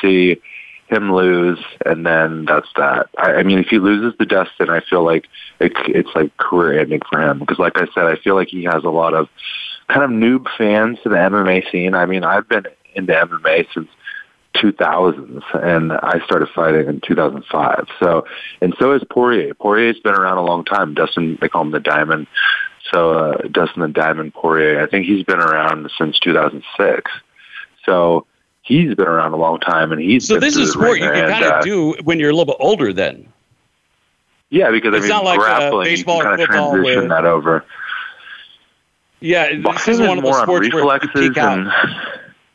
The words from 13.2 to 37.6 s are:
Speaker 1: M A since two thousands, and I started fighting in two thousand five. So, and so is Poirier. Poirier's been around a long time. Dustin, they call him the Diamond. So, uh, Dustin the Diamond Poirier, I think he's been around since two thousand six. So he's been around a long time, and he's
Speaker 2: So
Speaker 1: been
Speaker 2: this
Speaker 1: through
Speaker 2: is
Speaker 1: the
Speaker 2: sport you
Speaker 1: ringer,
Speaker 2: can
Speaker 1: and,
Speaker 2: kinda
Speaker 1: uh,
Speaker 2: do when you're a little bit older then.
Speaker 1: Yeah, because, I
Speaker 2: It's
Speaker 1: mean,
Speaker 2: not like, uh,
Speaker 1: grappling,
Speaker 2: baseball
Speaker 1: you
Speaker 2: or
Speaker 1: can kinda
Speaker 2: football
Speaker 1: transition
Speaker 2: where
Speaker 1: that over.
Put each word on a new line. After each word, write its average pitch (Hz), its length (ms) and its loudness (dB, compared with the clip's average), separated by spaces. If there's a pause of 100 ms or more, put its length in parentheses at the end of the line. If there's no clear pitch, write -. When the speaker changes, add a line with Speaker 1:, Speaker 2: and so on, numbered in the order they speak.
Speaker 1:
M 80 140 -6
A 80 260 0
since 80 160 -8 (680)
two 104 160 2
thousands, 80 720 -2 (100)
and 82 400 0
I 82 320 -2
started 80 300 0
fighting 78 320 2
in 73 140 -6
two - 120 -2
thousand 71 320 -2
five. - 400 -2 (140)
So, 85 260 0 (360)
and 87 180 0
so 131 140 4
is 135 180 0
Poirier. 120 420 2
Poirier's 110 460 0
been 101 160 0
around 92 240 2
a 90 40 0
long 85 220 0
time. 92 300 -2
Dustin, 80 440 -2
they 80 100 -2
call 85 120 0
him 78 100 -4
the 76 80 -4
Diamond. 76 460 -2 (640)
So, 82 200 2
uh, 78 260 0 (140)
Dustin 87 320 -2
the 78 60 -2
Diamond 80 440 -2
Poirier, 78 480 2
I 78 60 0
think 98 180 -2
he's 95 180 2
been 90 160 0
around 78 600 0
since 78 180 -2
two 85 160 0
thousand 73 300 0 (140)
six. - 340 0 (760)
So 87 400 2 (360)
he's 147 320 2
been 95 140 2
around 80 260 0
a 80 40 -4
long 82 220 0
time, 80 320 0
and 78 80 -4
he's 90 280 2
Speaker 2:
So 220 80 2
Speaker 1:
been - 60 0
Speaker 2:
this 294 120 2
Speaker 1:
through 294 100 2
Speaker 2:
is - 100 0
Speaker 1:
the - 0 -
Speaker 2:
sport 220 260 2
you 78 60 -2
Speaker 1:
ringer, 76 100 0
Speaker 2:
can 78 100 0
Speaker 1:
and, 185 80 0
Speaker 2:
kinda 80 220 2
Speaker 1:
uh, 78 60 2
Speaker 2:
do 160 420 0
when 165 160 0
you're 147 100 2
a 147 40 4
little 165 120 2
bit 139 140 -2
older 147 340 2
then. 87 320 -4 (1300)
Speaker 1:
Yeah, 156 180 2
because, 113 240 0
I 107 40 2
Speaker 2:
It's 101 80 0
Speaker 1:
mean, - 40 2
Speaker 2:
not 208 140 0
like, 180 160 2
uh, 107 40 2
Speaker 1:
grappling, 113 420 2
Speaker 2:
baseball 170 320 -2
Speaker 1:
you 165 40 0
Speaker 2:
or 101 160 0
Speaker 1:
can - 0 -
kinda 170 160 0
Speaker 2:
football - 180 0
Speaker 1:
transition 95 300 2
Speaker 2:
where 85 80 -2
Speaker 1:
that 82 160 2
over. 82 400 2 (1600)